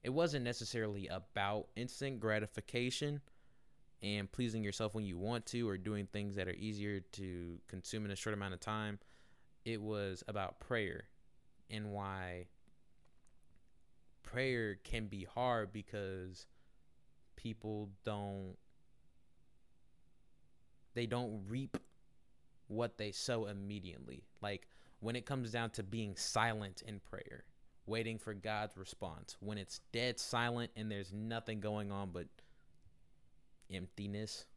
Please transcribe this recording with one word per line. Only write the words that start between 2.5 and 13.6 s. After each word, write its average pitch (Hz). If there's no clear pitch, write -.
and 101
pleasing 113
yourself 104
when 107
you 90
want 110
to 120
or 98
doing 101
things 101
that 92
are 92
easier 104
to 87
consume 107
in 101
a 98
short 110
amount 98
of 95
time. 107
It 113
was 101
about 98
prayer 110
and 107
why 95